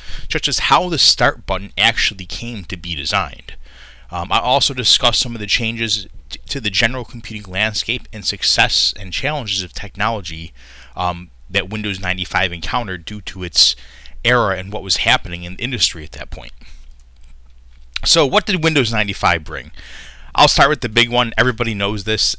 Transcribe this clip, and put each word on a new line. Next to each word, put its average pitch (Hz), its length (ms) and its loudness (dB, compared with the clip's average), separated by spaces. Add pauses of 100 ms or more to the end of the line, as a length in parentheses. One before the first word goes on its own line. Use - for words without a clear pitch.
(280)
such - 200 0
as 139 100 0
how 170 320 4
the 165 80 0
start - 480 4
button 95 320 -2
actually 101 480 2
came 120 380 -8
to - 140 -8
be 85 180 -6
designed. 73 580 -2 (560)
Um, 87 220 -4
I 98 80 4
also 127 340 2
discuss 123 460 2
some 120 160 -2
of 113 40 -8
the 104 60 -4
changes 113 600 -2 (240)
t-, - 80 -12 (100)
to 135 100 -4
the 107 120 -2
general 120 340 0
computing 104 480 -10
landscape 110 580 -2
and 104 140 -10
success - 760 2
and 92 140 -8
challenges 123 480 -2
of 90 100 -8
technology, 95 800 -4 (440)
um, 87 340 -2 (180)
that 92 220 0
Windows 104 300 -4
ninety-five 92 520 0
encountered 92 540 -4
due 107 160 -8
to - 220 -8
its - 320 2 (500)
era 113 320 4
and 95 160 -8
what 92 80 -4
was 92 160 -2
happening 90 460 0
in 87 120 -8
the - 80 -8
industry 113 400 -2
at - 100 -12
that - 180 -10
point. 58 200 -10 (1500)
So 160 220 4
what 175 220 2
did 185 160 0
Windows 147 280 4
ninety-five 98 520 2
bring? 69 280 -10 (640)
I'll 151 140 8
start 143 220 6
with 151 120 2
the 117 80 -2
big 117 200 4
one. 120 280 4
Everybody 117 380 4
knows 101 280 0
this 107 340 2